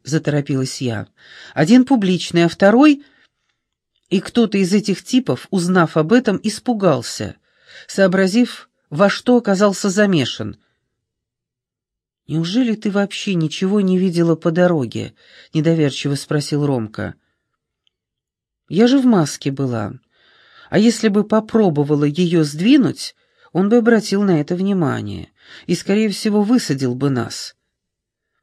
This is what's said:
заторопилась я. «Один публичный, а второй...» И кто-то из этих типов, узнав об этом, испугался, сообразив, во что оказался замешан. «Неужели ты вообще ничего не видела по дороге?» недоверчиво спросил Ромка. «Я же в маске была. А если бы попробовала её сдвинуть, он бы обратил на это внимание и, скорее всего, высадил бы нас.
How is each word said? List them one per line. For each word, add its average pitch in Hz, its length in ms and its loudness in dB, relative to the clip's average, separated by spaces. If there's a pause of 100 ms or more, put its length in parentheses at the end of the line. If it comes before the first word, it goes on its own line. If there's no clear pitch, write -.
заторопилась 143 800 -4
я. 110 260 -6 (480)
«Один 202 300 4
публичный, 185 600 0
а 170 40 2
второй...» 269 560 4 (1080)
И 185 100 0
кто-то 220 380 -2
из 185 140 0
этих 202 320 -2
типов, - 460 -2
узнав 175 460 0
об 160 160 0
этом, 226 300 2
испугался, 185 920 -2 (500)
сообразив, 190 840 0 (200)
во 185 180 2
что 247 280 0
оказался 202 520 0
замешан. 175 680 -2 (1700)
«Неужели 185 480 -2
ты 214 160 -4
вообще 202 440 -2
ничего 190 460 -2
не 185 180 2
видела 170 360 2
по 165 160 -2
дороге?» 151 640 0 (400)
недоверчиво 151 600 0
спросил 147 520 -2
Ромка. 110 480 -4 (1500)
«Я 208 180 4
же 269 120 4
в 254 60 2
маске 170 460 0
была. 123 420 -4 (760)
А - 80 0
если 226 300 2
бы 208 160 2
попробовала 175 800 0
её 160 400 0
сдвинуть, 175 720 0 (380)
он 190 160 0
бы 233 80 4
обратил 220 460 2
на 180 180 2
это 160 160 -4
внимание 123 760 -4 (360)
и, 175 80 -2
скорее 208 340 -2
всего, 208 340 -2
высадил 139 520 0
бы 139 160 -2
нас. - 440 -6 (880)